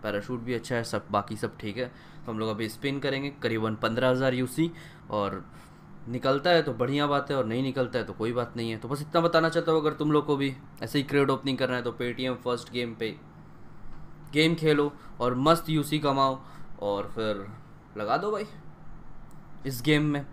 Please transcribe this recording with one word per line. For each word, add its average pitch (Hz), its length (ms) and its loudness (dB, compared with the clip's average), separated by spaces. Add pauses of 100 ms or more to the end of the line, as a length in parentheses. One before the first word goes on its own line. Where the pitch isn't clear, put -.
पैराशूट 107 360 -4
भी 120 140 -4
अच्छा 117 220 -2
है, 113 80 0
सब, 107 280 -4
बाकी 104 240 0
सब 101 220 -4
ठीक 104 200 -6
है। 127 80 -2 (400)
तो 117 60 -6
हम 110 80 -4
लोग 110 100 0
अभी 110 200 -2
spin 139 300 -4
करेंगे 139 300 -2 (140)
करीबन 110 320 0
पन्द्रह 120 340 2
हज़ार 127 240 4
यूसी, 127 360 0 (400)
और 98 340 -2 (680)
निकलता 135 400 2
है 170 140 8
तो 135 100 -2
बढ़िया 135 340 2
बात 139 240 0
है, 139 60 2
और 123 80 2
नहीं 120 180 0
निकलता 127 360 0
है 107 60 -2
तो 98 80 -8
कोई 110 200 -2
बात 120 240 -2
नहीं 113 140 -2
है। 113 60 -4
तो 110 100 -10
बस 139 140 -4
इतना 165 200 4
बताना 165 280 6
चाहता 165 220 2
हूँ, 160 100 6
अगर 151 120 2
तुम 151 180 2
लोग 147 140 6
को 147 100 2
भी 139 180 0 (300)
ऐसे 113 140 -2
ही 139 60 2
crowd 139 260 4
opening 131 280 0
करना 127 180 2
है 120 80 -2
तो 120 80 0 (100)
Paytm 123 420 -2
first 120 300 -2
game 120 220 -2
पे 110 140 -2 (1200)
game 160 220 6
खेलो 151 360 4 (280)
और 123 180 2
मस्त 160 320 6
यूसी 151 300 2
कमाओ, 135 400 2 (420)
और 101 340 -2
फिर 107 300 -2 (520)
लगा 107 200 0
दो 202 140 -2
भाई 214 140 -4 (1200)
इस 131 200 -6
game 151 180 6
में। 143 300 0